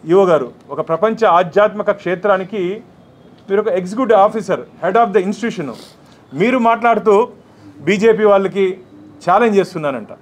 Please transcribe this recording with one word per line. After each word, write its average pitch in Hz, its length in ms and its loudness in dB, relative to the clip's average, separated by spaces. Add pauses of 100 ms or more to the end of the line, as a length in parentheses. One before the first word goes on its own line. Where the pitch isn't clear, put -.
ఈఓ 185 180 4
గారు, 139 260 0 (180)
ఒక 143 200 -8
ప్రపంచ 214 360 -2
ఆధ్యాత్మిక 196 640 2
క్షేత్రానికి 190 880 -4 (680)
మీరు 196 120 0
ఒక 202 60 -4
executive 202 520 0
officer, 202 400 0 (240)
head 190 200 0
of 226 120 0
the 208 120 2
institution. 196 440 -8 (640)
మీరు 226 240 -2
మాట్లాడుతూ 226 720 2 (600)
బీజేపీ 208 360 2
వాళ్ళకి 196 540 0 (520)
challenge 214 300 2
చేస్తున్నానంట. 147 480 -6 (140)